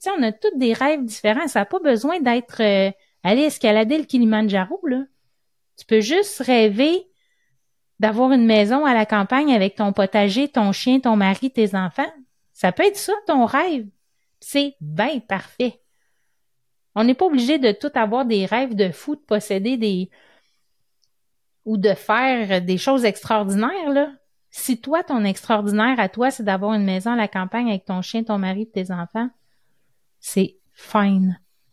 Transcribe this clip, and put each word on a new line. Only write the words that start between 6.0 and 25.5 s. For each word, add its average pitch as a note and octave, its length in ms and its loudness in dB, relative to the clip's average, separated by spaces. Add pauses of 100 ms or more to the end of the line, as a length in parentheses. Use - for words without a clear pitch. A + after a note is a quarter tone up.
juste E4+ 380 -2
rêver A#3+ 680 2 (960)
d'avoir A3 320 2
une A#3+ 140 4
maison A3 400 4
à C4 80 2
la A3 120 2
campagne B3+ 480 0
avec G3+ 220 0
ton G3+ 180 -2
potager, G#3 540 0
ton G#3 240 0
chien, B3+ 280 2
ton A#3 160 2
mari, G3 360 0
tes G#3 240 0
enfants. A3+ 360 -4 (420)
Ça F#3 180 0
peut D4+ 120 0
être G4+ 140 2
ça, - 160 -4 (120)
ton C4+ 200 2
rêve. C#4 420 -2 (520)
C'est C#4+ 420 -2
ben G#3+ 400 -4
parfait. - 600 -6 (1120)
On G#3+ 100 0
n'est B3 100 6
pas F#4 120 0
obligé C#4+ 320 2
de B3 140 2
tout C#4+ 240 -4
avoir A#3+ 300 0
des G#3 200 0
rêves A#3+ 300 -2
de F#3+ 160 0
fou, D4 240 -8
de - 60 -14
posséder G#3 560 -2
des... F#3+ 320 -2 (1600)
ou A3 120 -2
de F#3+ 160 2
faire A3 680 0
des F#3 160 -2
choses C4 280 0
extraordinaires, A3 840 -2
là. C#4+ 220 0 (400)
Si - 280 -6
toi, D#4+ 240 -2
ton B3 220 -2
extraordinaire G#3+ 720 0